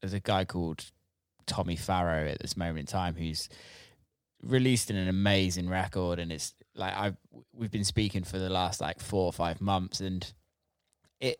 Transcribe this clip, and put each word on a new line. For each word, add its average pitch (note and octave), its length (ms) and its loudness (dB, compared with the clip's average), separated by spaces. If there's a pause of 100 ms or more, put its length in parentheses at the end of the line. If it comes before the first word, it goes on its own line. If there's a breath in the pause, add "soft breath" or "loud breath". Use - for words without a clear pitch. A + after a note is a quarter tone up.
there's F#2+ 120 -4
a G2+ 60 -2
guy F#2+ 260 2
called E2+ 460 -4 (540)
Tommy F2+ 300 -2
Farrow E2+ 520 2
at C#2+ 140 -4
this - 160 -6
moment E2+ 220 -2
in C#2+ 80 -6
time F2+ 280 -2
who's D#2+ 320 -4 (920 loud breath)
released B2+ 480 4
an F#2+ 180 0
amazing F#2 640 4
record, F#2 480 0
and E2+ 140 -6
it's - 240 -8 (180)
like, F#2+ 240 -4
I've, G2 200 0 (360)
we've A#2 180 -6
been G#2 140 2
speaking G2+ 380 2
for F#2+ 160 -4
the F#2 100 -2
last, F#2 320 0
like, E2 180 -4
four G2 280 0
or E2+ 60 0
five E2+ 280 -2
months, F#2+ 400 0
and F#2 320 -4 (840)
it, - 200 -2